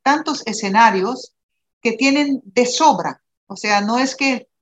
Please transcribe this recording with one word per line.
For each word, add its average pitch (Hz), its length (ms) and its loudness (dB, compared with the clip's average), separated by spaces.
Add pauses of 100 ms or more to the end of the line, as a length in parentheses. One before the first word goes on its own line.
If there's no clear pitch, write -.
tantos 294 420 -2
escenarios 208 880 0 (480)
que 233 120 -2
tienen 277 520 0
de 247 220 0
sobra. 202 560 0 (240)
O 196 100 -14
sea, 208 240 0
no 214 160 -2
es 262 180 -2
que, 269 340 -4 (140)